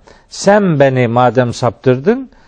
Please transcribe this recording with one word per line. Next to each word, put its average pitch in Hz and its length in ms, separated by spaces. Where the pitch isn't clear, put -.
Sen 196 500
beni 131 280
madem 120 460
saptırdın, 135 760